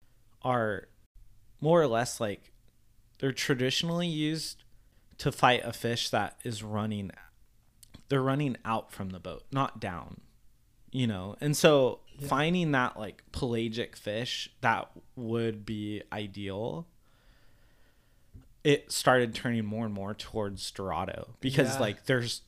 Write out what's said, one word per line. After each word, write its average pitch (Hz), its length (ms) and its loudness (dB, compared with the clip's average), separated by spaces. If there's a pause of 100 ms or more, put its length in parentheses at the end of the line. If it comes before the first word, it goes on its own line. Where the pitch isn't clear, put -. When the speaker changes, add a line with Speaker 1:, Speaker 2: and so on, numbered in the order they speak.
(420)
Speaker 1:
are 113 460 0 (720)
more 165 200 6
or 147 60 6
less, 117 340 0
like, 104 320 -6 (640)
they're 135 140 0
traditionally 165 760 0
used 151 560 -4 (540)
to 143 120 0
fight 123 340 6
a 117 80 -6
fish - 380 -2
that 104 340 -2
is 110 180 -6
running, 107 480 -4 (1000)
they're 135 140 2
running 135 420 0
out 110 280 -2
from 95 180 -8
the 92 100 -10
boat, 87 300 -12
not 135 300 -2
down, 87 400 -8 (720)
you 127 140 0
know? 101 340 -4
And 147 160 0
so 139 440 6 (180)
Speaker 2:
Yeah. 143 100 -8
Speaker 1:
finding 160 440 2
that, 127 260 2
like, 104 340 -10
pelagic 117 640 -2
fish - 520 -6 (120)
that 113 300 2 (260)
would 113 480 -2
be 104 380 -6 (100)
ideal, 104 720 -6 (1800)
it 143 260 4
started 123 440 4
turning 117 300 -2
more 107 200 -4
and 107 100 -4
more 101 200 -6
towards 101 560 -6
Dorado 92 720 -4
because 131 340 2
Speaker 2:
Yeah. 135 60 -2
Speaker 1:
like, 104 260 -2
there's, 120 420 0